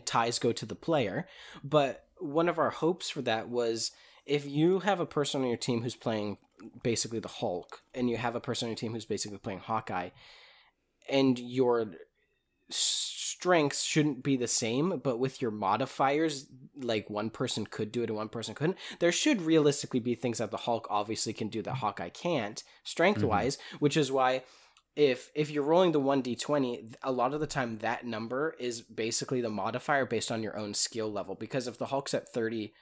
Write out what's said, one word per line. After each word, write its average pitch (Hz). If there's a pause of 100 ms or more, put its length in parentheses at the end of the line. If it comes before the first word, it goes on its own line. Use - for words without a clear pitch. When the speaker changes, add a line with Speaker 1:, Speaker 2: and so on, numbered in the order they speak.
Speaker 1:
ties 120
go 120
to -
the 104
player, 135 (360)
but 139 (140)
one 160
of 165
our 139
hopes -
for 147
that 113
was 117 (340)
if 143
you 160
have 180
a 156
person 143
on 127
your 117
team 117
who's 120
playing 107 (440)
basically 113
the 98
Hulk, - (120)
and 123
you 117
have 117
a 117
person 120
on -
your 107
team 113
who's 113
basically 104
playing 95
Hawkeye, 98 (1000)
and 135
your 123 (800)
strengths -
shouldn't 147
be 139
the 120
same, 135
but 120
with 135
your 117
modifiers, 135 (300)
like, 113
one 104
person 117
could 107
do 120
it 110
and 107
one 107
person 110
couldn't, 170 (220)
there 175
should 240
realistically 147
be 117
things 120
that 107
the -
Hulk 117
obviously 104
can 107
do 107
that 98
Hawkeye 101
can't, 117 (200)
strength-wise, 131
Speaker 2:
Mm-hmm. -
Speaker 1:
which 147
is 135
why 131 (520)
if, 139
if 151
you're 147
rolling 170
the 151
one 139
D 120
twenty, 131
th-, 113 (100)
a 135
lot 127
of 151
the 151
time 117
that 113
number 120
is 120
basically 117
the 117
modifier 117
based 110
on 113
your 107
own 104
skill 110
level, 95
because 120
if 113
the 120
Hulk's 135
at -
thirty 113